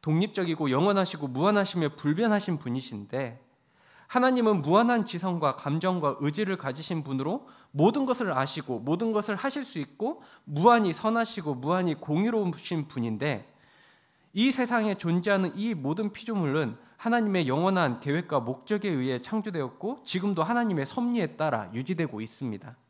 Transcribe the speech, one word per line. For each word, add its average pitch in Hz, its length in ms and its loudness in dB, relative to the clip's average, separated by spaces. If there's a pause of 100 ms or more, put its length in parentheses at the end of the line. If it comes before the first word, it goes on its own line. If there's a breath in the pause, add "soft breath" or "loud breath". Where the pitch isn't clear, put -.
독립적이고 165 680 0
영원하시고 170 580 2
무한하시며 175 680 2
불변하신 196 600 2
분이신데 123 880 -6 (640 soft breath)
하나님은 247 540 4
무한한 220 420 4
지성과 170 520 -2
감정과 160 640 0
의지를 185 360 -2
가지신 156 460 -6
분으로 139 460 -4 (240 loud breath)
모든 226 340 4
것을 247 260 0
아시고 131 480 -2
모든 175 320 0
것을 208 240 -2
하실 269 280 -4
수 - 140 -10
있고 214 440 -6 (220 loud breath)
무한히 190 480 6
선하시고 214 640 -2
무한히 165 380 0
공의로우신 180 920 -2
분인데 117 640 -2 (800 soft breath)
이 233 180 2
세상에 233 460 0
존재하는 180 600 2
이 214 180 -2
모든 175 380 -2
피조물은 151 640 0 (220 loud breath)
하나님의 208 500 2
영원한 160 520 2
계획과 147 400 -2
목적에 196 480 -4
의해 131 320 0
창조되었고 196 840 -6
지금도 185 380 -2
하나님의 202 440 0
섭리에 240 500 -2
따라 117 380 -2
유지되고 143 460 -4
있습니다. 113 560 -10 (140)